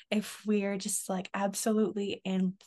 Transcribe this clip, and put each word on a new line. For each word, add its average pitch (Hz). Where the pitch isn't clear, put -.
If 208
we're 202
just, -
like, 190
absolutely 202
in 190